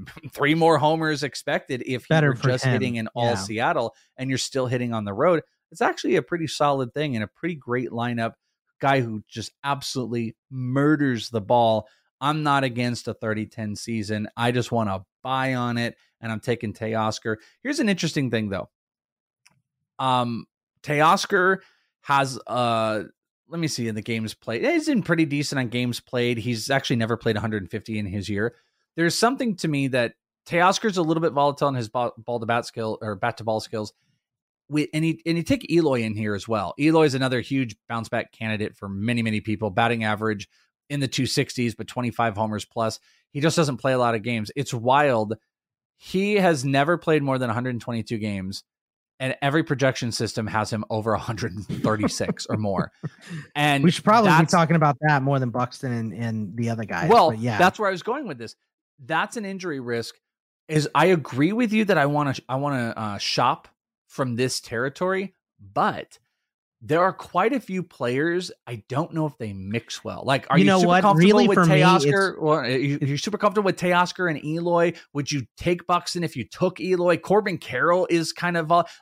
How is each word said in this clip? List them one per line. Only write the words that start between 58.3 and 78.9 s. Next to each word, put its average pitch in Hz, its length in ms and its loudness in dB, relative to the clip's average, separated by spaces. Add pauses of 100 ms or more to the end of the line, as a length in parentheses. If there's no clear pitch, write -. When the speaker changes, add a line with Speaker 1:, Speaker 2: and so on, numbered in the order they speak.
Speaker 1:
this. 113 200 -14 (420)
That's 160 380 -4
an 208 80 -8
injury 180 340 -6
risk. 117 360 -6 (520)
Is 156 260 0
I 151 120 6
agree 160 480 2
with 226 180 0
you 220 140 2
that 185 120 2
I 143 80 4
wanna, 147 300 0 (140)
I 131 80 -2
wanna, 135 400 -2
uh, 104 200 -6
shop 135 520 0 (360)
from 127 320 -4
this 127 240 -2
territory, 180 720 -4 (400)
but 147 440 -4 (640)
there 147 200 2
are 185 100 2
quite 202 400 -2
a 269 80 0
few 185 240 -6
players 165 680 -2 (120)
I 117 220 -12
don't 147 260 -4
know 156 120 -2
if 143 120 -8
they 107 140 -8
mix 98 500 -6
well. 98 240 -10
Like, 135 240 0
are 135 80 4
Speaker 2:
You 190 60 8
Speaker 1:
you 196 60 6
Speaker 2:
know 190 80 6
Speaker 1:
super 175 100 4
Speaker 2:
what? 180 140 6
Speaker 1:
comfortable 185 260 8
Speaker 2:
Really, 220 220 8
Speaker 1:
with 196 60 6
Speaker 2:
for 180 100 8
me, - 160 8
Speaker 1:
Teoscar? 185 500 4
Speaker 2:
it's - 80 -12
Speaker 1:
Well, 156 200 2
are 120 100 -2
you, 139 320 0
are 147 40 -2
you 143 120 -2
super 208 200 -4
comfortable 202 280 2
with 180 100 2
Teoscar 180 540 0
and 147 160 -4
Eloy? 170 480 2 (180)
Would 143 180 -6
you 139 160 -2 (120)
take 175 300 -2
Buxton 175 360 -2
if 151 140 -6
you 113 80 -6
took - 340 -4
Eloy? 175 380 2
Corbin 190 400 0
Carroll 165 520 0
is 165 220 0
kind 175 240 -4
of, 160 160 0
uh, 170 140 4 (160)